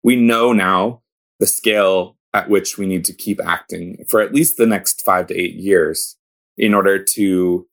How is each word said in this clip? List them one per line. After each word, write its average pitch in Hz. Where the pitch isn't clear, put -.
We 120
know 117
now 95
the 104
scale 95
at 101
which 98
we 98
need 90
to -
keep -
acting 87
for 110
at 104
least 151
the -
next -
five 90
to 90
eight 87
years 87
in 107
order 98
to 92